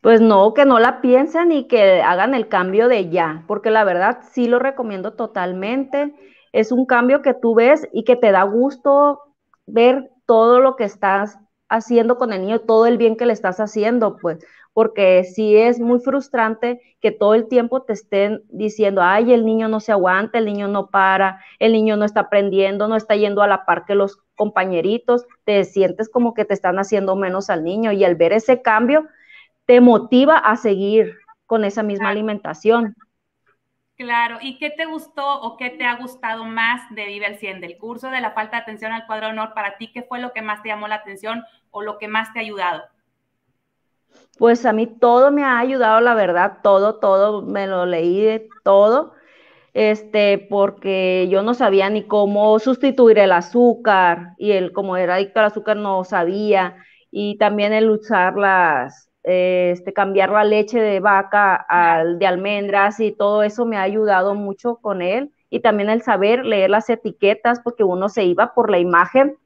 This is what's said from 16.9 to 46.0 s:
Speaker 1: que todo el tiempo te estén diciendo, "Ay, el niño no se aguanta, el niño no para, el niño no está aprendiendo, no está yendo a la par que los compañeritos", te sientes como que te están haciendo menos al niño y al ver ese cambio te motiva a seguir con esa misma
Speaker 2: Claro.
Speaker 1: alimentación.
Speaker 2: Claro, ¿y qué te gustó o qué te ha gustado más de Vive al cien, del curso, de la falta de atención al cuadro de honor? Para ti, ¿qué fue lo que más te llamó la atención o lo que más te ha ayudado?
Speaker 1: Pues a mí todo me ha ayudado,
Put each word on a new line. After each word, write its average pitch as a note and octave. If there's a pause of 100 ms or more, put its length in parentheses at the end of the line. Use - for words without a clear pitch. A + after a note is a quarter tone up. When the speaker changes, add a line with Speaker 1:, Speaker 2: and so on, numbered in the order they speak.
Speaker 1:
que G#3+
todo G#3
el A#3+
tiempo B3
te A3+
estén G3+
diciendo, G#3
"Ay, G#3+
el A#3
niño A3
no A3
se G#3+
aguanta, G3
el A3
niño G3+
no G3+
para, F#3+ (180)
el A3+
niño A3
no G#3
está G#3
aprendiendo, G3+
no A3
está A3
yendo G3+
a G#3
la F#3+
par E3+
que G3+
los G3 (180)
compañeritos", G#3 (180)
te G3+
sientes F#3+
como A#3
que G#3
te G3+
están F#3
haciendo G3
menos G3
al E3
niño G#3
y G3
al F3
ver E3
ese A#3+
cambio A#3+ (600)
te B3
motiva B3
a G#3+
seguir G#3 (300)
con A3
esa G#3
misma G3+
Speaker 2:
Claro. G3
Speaker 1:
alimentación. G#3+ (1000)
Speaker 2:
Claro, A#3
¿y C4
qué D4
te D#4+
gustó C#4+
o A3+
qué B3
te B3
ha A#3+
gustado A#3+
más A3+ (120)
de G#3
Vive G3+
al G#3
cien, F#3+
del E3+
curso, A#3
de C4
la G#3+
falta A3
de A3+
atención A3
al A3+
cuadro A3
de A3
honor? A3
Para G3+
ti, A3+
¿qué A#3+
fue B3
lo B3
que A3
más G#3+
te A3
llamó G#3
la G#3+
atención G#3+ (260)
o G#3
lo G#3
que G#3+
más A3
te A#3
ha A3+
ayudado? F#3 (1600)
Speaker 1:
Pues A#3
a A3+
mí A3
todo A#3+
me C#4+
ha B3+
ayudado, A#3+